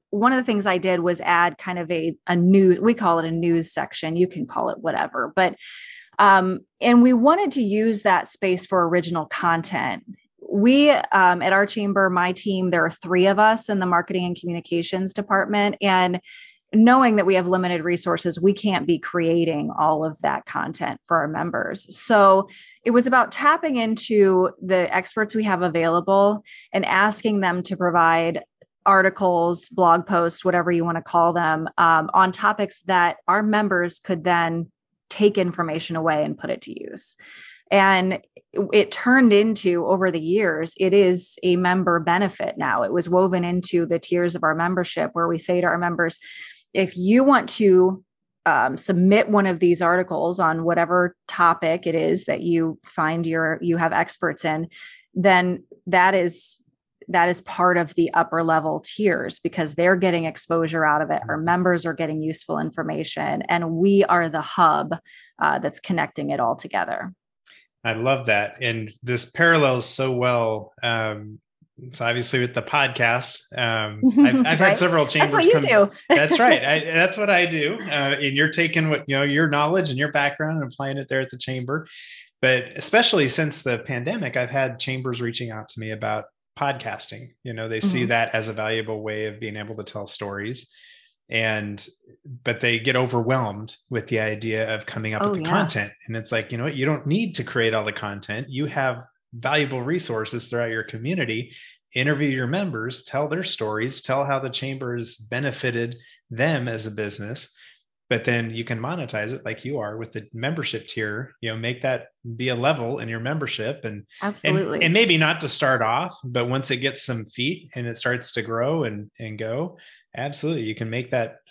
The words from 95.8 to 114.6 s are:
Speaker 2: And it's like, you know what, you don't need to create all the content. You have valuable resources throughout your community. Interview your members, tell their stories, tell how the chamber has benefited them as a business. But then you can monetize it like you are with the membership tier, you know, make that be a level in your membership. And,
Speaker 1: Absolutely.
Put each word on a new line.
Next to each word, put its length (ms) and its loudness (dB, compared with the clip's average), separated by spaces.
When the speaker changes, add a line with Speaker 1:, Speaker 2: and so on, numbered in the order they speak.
Speaker 2:
And 120 -8
it's 120 -10
like, 220 -4
you 60 -6
know 80 -6
what, 100 -6
you 100 -4
don't 220 -2
need 280 -2
to 100 -6
create 280 0
all 120 -2
the 80 -4
content. 560 -10
You 160 -4
have 400 -4
valuable 480 -2
resources 640 -6
throughout 240 -4
your 120 -4
community. 680 -6
Interview 320 0
your 200 -4
members, 580 -6
tell 240 -4
their 160 -6
stories, 560 -4
tell 240 -2
how 140 -2
the 100 -8
chamber 480 -8
has 180 -6
benefited 800 -4
them 380 -2
as 180 -6
a 60 -10
business. 640 -8
But 160 -2
then 260 -2
you 140 -8
can 120 -6
monetize 540 -8
it 140 -12
like 180 -10
you 160 -6
are 160 -8
with 160 -12
the 220 -12
membership 540 -6
tier, 520 -6
you 100 -8
know, 60 -6
make 280 -6
that 240 -4
be 140 -4
a 60 -2
level 440 -2
in 80 -10
your 140 -8
membership. 640 -6
And, 200 -12
Speaker 1:
Absolutely. 580 -2